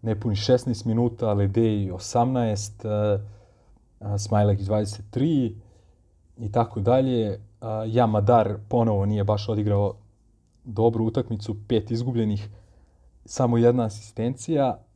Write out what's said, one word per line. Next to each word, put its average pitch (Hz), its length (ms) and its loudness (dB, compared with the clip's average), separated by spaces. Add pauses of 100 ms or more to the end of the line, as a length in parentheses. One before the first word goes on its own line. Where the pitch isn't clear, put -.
ne 110 180 -4
puni 107 160 -2
šesnaest 123 500 0
minuta, 113 480 0
Ledej 101 580 2
osamnaest, 113 920 -2
e, 110 40 -4 (1080)
a, 104 180 -4
Smajlagić 104 480 2
dvadeset 104 460 -4
tri 135 440 0 (840)
i 107 140 -8
tako 117 280 0
dalje. 117 600 0 (220)
A, 110 260 -6
Jamadar 110 720 4 (120)
ponovo 110 360 2
nije 104 180 0
baš 104 260 -2
odigrao 104 440 0 (720)
dobru 113 420 0
utakmicu, 113 500 -4 (120)
pet 110 240 0
izgubljenih, 113 580 -2 (760)
samo 120 320 0
jedna 120 280 4
asistencija 123 960 -4 (160)